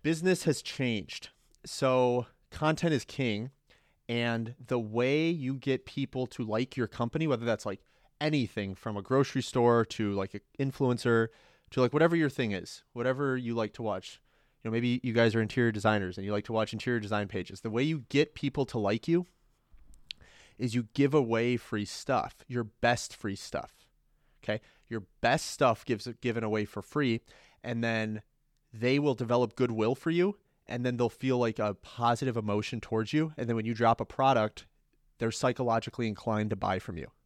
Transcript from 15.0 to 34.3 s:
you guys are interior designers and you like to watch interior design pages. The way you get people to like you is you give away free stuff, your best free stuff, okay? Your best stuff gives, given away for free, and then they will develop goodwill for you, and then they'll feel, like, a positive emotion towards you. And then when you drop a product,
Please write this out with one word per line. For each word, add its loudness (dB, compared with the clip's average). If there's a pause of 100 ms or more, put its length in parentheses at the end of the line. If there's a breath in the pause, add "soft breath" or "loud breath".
you -2
guys 6
are 4
interior 2
designers 0
and -8
you -2
like -2
to -10
watch 0
interior -2
design -2
pages. -8
The -8
way 0
you -2
get 2
people -4
to -4
like 0
you 2 (1300 soft breath)
is -2
you 0
give 4
away 4
free -4
stuff, -4
your -4
best -2
free -6
stuff, -10 (560)
okay? -4 (300 soft breath)
Your -6 (180)
best 2
stuff 2
gives, -2 (120)
given -2
away 0
for -8
free, 0 (420 soft breath)
and -4
then -2 (500)
they 2
will 2
develop 0
goodwill 2
for -2
you, 2 (300)
and -4
then 0
they'll 2
feel, 0
like, 0
a 0
positive 0
emotion -2
towards -2
you. 0
And -2
then 0
when -2
you -2
drop 4
a -4
product, 2 (520)